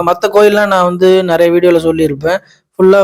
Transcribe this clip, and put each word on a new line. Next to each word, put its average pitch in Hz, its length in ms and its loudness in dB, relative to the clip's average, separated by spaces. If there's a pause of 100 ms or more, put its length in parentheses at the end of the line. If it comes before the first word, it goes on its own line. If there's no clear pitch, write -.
(140)
மத்த 202 260 -4
கோயில்லாம் 208 380 2
நான் 180 160 0
வந்து 185 180 0 (220)
நிறைய 170 240 0
வீடியோல 175 240 2 (100)
சொல்லியிருப்பேன், 160 500 -4 (340)
ஃபுல்லா 190 300 2